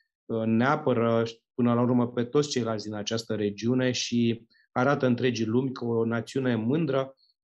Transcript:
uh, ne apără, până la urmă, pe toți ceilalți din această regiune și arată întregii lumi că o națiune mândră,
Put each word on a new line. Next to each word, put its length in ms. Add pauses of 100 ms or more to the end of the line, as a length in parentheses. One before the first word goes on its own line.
(240)
uh, 220
ne 180
apără, 580 (320)
până 200
la 60
urmă, 280
pe 160
toți 240
ceilalți 360
din 100
această 400
regiune 560
și 560 (260)
arată 340
întregii 400
lumi 260
că 120
o 200
națiune 520
mândră, 580 (300)